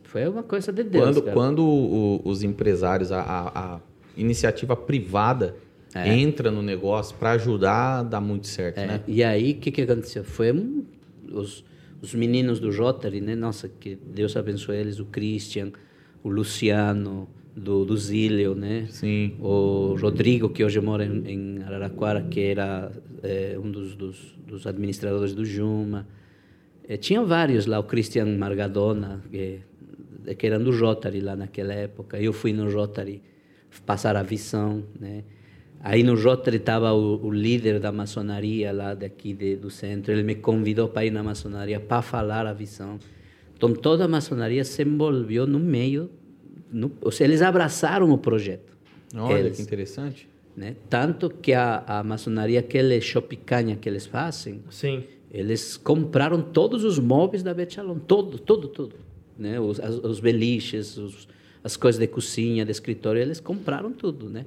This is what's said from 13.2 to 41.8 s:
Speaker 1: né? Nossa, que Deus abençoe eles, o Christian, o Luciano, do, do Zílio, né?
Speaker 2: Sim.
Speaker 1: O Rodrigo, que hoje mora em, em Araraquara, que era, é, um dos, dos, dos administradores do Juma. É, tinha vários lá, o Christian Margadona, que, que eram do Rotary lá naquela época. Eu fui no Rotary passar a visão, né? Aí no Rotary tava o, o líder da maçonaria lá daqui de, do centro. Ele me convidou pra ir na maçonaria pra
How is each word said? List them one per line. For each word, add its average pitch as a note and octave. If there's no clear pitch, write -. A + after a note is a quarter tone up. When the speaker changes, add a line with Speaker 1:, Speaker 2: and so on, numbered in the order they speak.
Speaker 1:
né? G#2+
Nossa, A2+
que G2
Deus G#2
abençoe G#2
eles, G#2
o G#2
Christian, G#2
o -
Luciano, G2+
do, G2
do G#2+
Zílio, G2+
né? G#2+
Speaker 2:
Sim. G#2
Speaker 1:
O G2
Rodrigo, A2
que -
hoje G#2
mora G#2
em, G2
em F#2+
Araraquara, G2
que -
era, G2
é, G2
um G#2+
dos, G2
dos, F#2+
dos G2+
administradores G2+
do G#2+
Juma. G#2
É, G#2+
tinha G#3
vários D#3+
lá, G#2+
o G#2
Christian A2
Margadona, G2+
que, F#2+
que A2+
eram A2
do B2+
Rotary G#2+
lá G2
naquela G2
época. G#2
Eu G#2+
fui A2
no G#2+
Rotary G2+
passar G#2
a G2
visão, G#2
né? G#2
Aí G#2+
no A#2+
Rotary A#2+
tava A2+
o, G#2+
o G#2+
líder A2
da G#2
maçonaria G#2
lá G2+
daqui G2
de, G2
do G2+
centro. G2+
Ele G#2+
me G#2
convidou G#2+
pra A2
ir A2+
na G#2+
maçonaria G#2
pra A#2